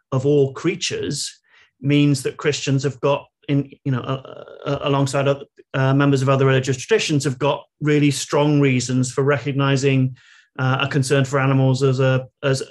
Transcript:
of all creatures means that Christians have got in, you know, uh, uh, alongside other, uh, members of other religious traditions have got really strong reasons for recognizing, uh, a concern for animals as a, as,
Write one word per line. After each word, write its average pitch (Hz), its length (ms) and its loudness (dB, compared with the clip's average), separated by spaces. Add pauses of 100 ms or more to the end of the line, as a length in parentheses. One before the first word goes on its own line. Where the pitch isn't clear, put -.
(100)
of 127 140 -2
all 139 300 2
creatures 147 840 -6 (440)
means 143 400 2
that - 160 -8
Christians 139 460 -2
have 135 160 -6
got 143 260 -2 (220)
in, 139 220 -2 (140)
you 139 80 -2
know, 120 80 -4
uh, 131 440 -10 (200)
uh, 139 180 -4
alongside 139 460 0
other, 139 160 -2 (300)
uh, 135 180 2
members 143 300 2
of 131 80 2
other 135 160 2
religious 131 320 0
traditions 165 460 0
have 131 140 -4
got 147 260 -2 (160)
really 147 300 2
strong 147 500 0
reasons 127 520 0
for 143 100 -2
recognizing, 135 920 0 (420)
uh, 131 220 0
a 139 80 -2
concern 139 380 2
for 139 120 -2
animals 131 440 2
as 135 180 2
a, 131 260 0 (160)
as, 135 280 -2